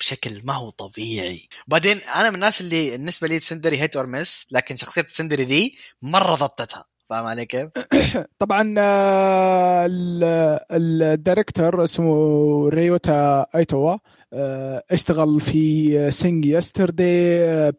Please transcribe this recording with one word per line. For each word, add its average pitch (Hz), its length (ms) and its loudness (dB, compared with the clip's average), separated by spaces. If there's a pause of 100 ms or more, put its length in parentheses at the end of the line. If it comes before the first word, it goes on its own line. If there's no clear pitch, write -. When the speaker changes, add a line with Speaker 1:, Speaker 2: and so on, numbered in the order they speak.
Speaker 1:
بشكل 110 440 -6
ما 135 80 -6
هو 120 180 -8
طبيعي. 110 800 -10 (200)
بعدين 175 300 0 (180)
أنا 214 120 2
من 202 60 -4
الناس 202 260 0
اللي 165 300 -4
بالنسبة 156 380 -4
لي 160 100 -2
تسندري 156 480 -2
hit 156 40 -2
or 135 160 -6
miss، 135 460 -2
لكن 127 240 -2
شخصية - 260 -2
تسندري 151 420 -2
ذي 156 300 0 (280)
مرة 170 320 0
ضبطتها. - 500 -6 (260)
فاهم 113 160 -6
علي 117 200 -8
كيف؟ 135 220 -6 (380)
Speaker 2:
<coughs> - 320 -6
طبعًا، 208 400 0
آه، 190 1080 2
ال-، 170 760 0 (100)
ال-، 165 320 0
الدايركتور 170 840 0
اسمه 151 840 2
ريوتا 147 840 2
ايتوا، 160 420 0 (360)
آه، 135 580 -8
اشتغل 156 500 2
في 151 720 2
سينج 160 360 0
يسترداي، 175 1000 2
آه، 151 300 2